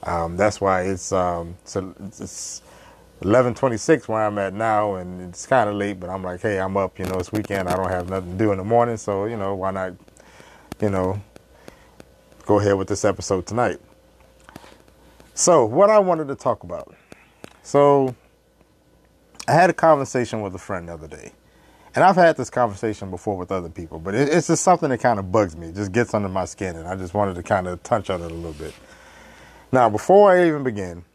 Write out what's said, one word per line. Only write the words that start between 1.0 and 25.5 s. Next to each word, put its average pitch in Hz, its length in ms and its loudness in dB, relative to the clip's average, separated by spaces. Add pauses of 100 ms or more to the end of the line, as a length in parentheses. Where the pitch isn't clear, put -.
um, 87 500 -2
it's, - 140 -8 (420)
it's - 420 -14 (600)
eleven 120 320 4
twenty-six 127 560 0
where 110 160 0
I'm 104 120 -2
at 98 160 -2
now, 107 420 0
and 90 260 -10
it's 90 240 -14
kinda 113 260 2
late, 101 260 -4
but 90 120 -12
I'm 92 140 -8
like, 90 180 -8
"Hey, 104 180 -2
I'm 95 160 -2
up, 95 240 -2
you 92 60 -6
know, 92 100 -4
it's 90 160 -6
weekend, 101 380 -4
I 90 80 -2
don't 92 120 -2
have 90 200 -4
nothing 92 240 -6
to 92 40 -8
do 107 140 2
in 95 60 0
the 92 80 -6
morning, 117 320 2
so, 101 280 -4
you 113 120 -6
know, 98 180 -4
why 95 160 -4
not, 95 220 -6 (880)
you 104 80 0
know, 95 320 -2 (1200)
go 107 140 4
ahead 101 160 4
with 95 140 -4
this 101 160 -4
episode 95 420 -2
tonight?" 107 320 -2 (1500)
So, 165 300 4
what 147 260 4
I 214 100 6
wanted 170 280 0
to 135 80 -6
talk - 280 -2
about. 85 300 -12 (680)
So, 143 500 4 (1300)
I 127 60 2
had 175 180 6
a - 20 0
conversation 135 680 2
with 98 120 -6
a 95 60 -12
friend 87 280 -8
the 85 60 -12
other 78 140 -16
day. - 240 -18 (640)
And 135 80 4
I've 185 120 6
had 170 220 6
this 127 140 -6
conversation 104 580 -2
before 95 280 -6
with 90 140 -6
other 87 180 -4
people, 82 280 -14
but 87 160 -6
it, 139 160 2
it's 160 160 2
just 165 180 0
something 170 260 4
that 123 100 -2
kinda 110 240 2
bugs 92 320 0